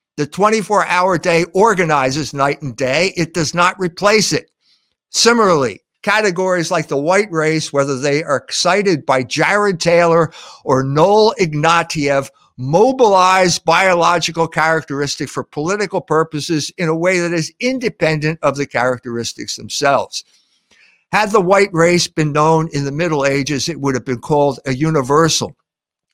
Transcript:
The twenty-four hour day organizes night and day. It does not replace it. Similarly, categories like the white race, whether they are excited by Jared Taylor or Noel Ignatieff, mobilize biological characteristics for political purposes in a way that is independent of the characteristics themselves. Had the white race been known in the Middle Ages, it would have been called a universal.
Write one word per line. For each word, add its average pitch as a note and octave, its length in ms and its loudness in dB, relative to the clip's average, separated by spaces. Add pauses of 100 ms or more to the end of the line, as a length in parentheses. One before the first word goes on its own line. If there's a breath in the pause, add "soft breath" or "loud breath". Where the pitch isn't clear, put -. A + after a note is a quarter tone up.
(180)
The D3 100 -4
twenty-four G3+ 600 0
hour F3+ 300 0
day E3+ 360 0
organizes D#3 800 0
night C#3+ 280 -2
and C3 140 -8
day. C#3 400 -2
It E3 180 -4
does D#3+ 200 -4
not F3 260 0
replace F#3 540 0
it. - 180 -6 (600)
Similarly, F#3 680 2 (220)
categories F#3 680 0
like E3+ 180 -2
the D3 80 -2
white F#3 340 0
race, D#3 400 -2
whether C#3 260 0
they C#3 240 0
are D3 140 -2
excited F3+ 680 -2
by C3 180 0
Jared F3 560 0
Taylor E3+ 540 2 (320 loud breath)
or C3 180 0
Noel G3 560 4
Ignatieff, D3+ 880 0 (320 soft breath)
mobilize F#3 960 4
biological E3+ 880 0
characteristics D#3 840 -4
for C3+ 140 -8
political F#3 560 -4
purposes D#3 760 -2
in E3+ 120 -2
a D#3+ 60 0
way F3+ 240 0
that E3+ 120 -2
is E3+ 300 -4
independent D#3+ 800 -2
of C#3 160 0
the C#3+ 100 -4
characteristics A#2+ 880 -6
themselves. A#2 680 -2 (880 soft breath)
Had G3+ 180 0
the A3 80 4
white G3 320 2
race E3+ 380 2
been D3+ 240 -2
known D#3 400 2
in C#3+ 100 -2
the C#3 80 -4
Middle D3+ 340 -2
Ages, C#3 440 -2
it C#3+ 100 -8
would C#3 160 -2
have B2 80 -4
been B2 160 -4
called C#3+ 460 0
a C3+ 80 -2
universal. D3+ 840 0 (580)